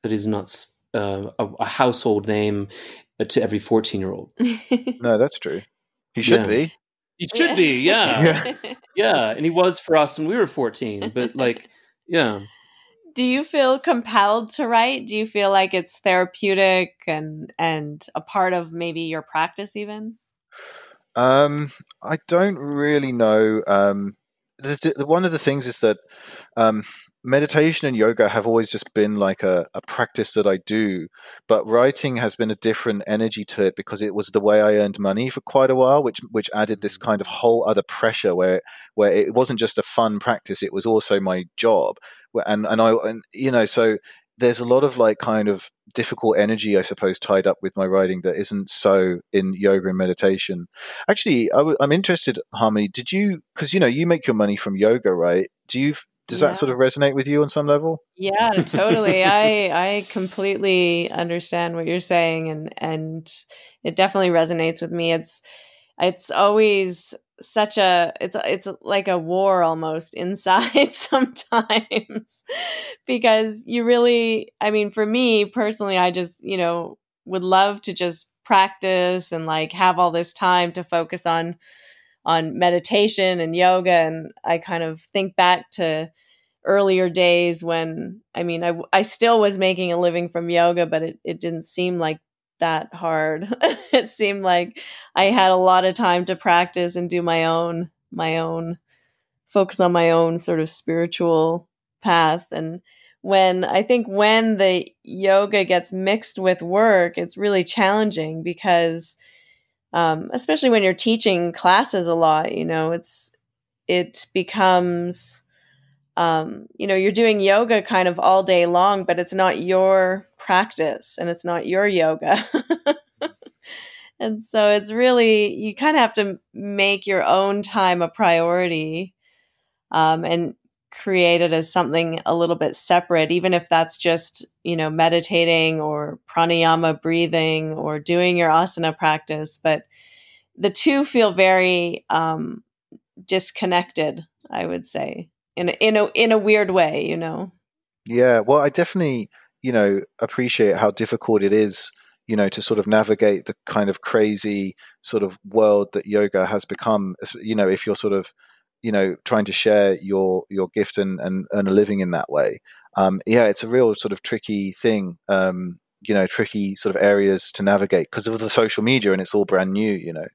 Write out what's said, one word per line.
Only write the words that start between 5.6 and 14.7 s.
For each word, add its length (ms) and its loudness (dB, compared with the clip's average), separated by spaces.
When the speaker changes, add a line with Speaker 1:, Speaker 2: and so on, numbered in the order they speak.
Speaker 3:
He 100 -4
should 180 4
Speaker 1:
Yeah. 60 -2
Speaker 3:
be. 260 0
Speaker 1:
He 160 -8
should 180 2
Speaker 2:
Yeah. 40 -2
Speaker 1:
be, 260 2
yeah. 420 2
Speaker 3:
Yeah. 580 0
Speaker 2:
<laughs> 140 -20
Speaker 1:
Yeah, 360 2
and 140 -6
he 60 0
was 280 2
for 180 0
us 220 2
when 80 -4
we 100 -2
were 100 2
fourteen, 680 -6
but, 200 -4
like, 340 -2
Speaker 2:
<laughs> 200 -20
Speaker 1:
yeah. 340 -2
Speaker 2:
Do 100 -4
you 220 0
feel 340 2
compelled 720 0
to 160 -4
write? 400 0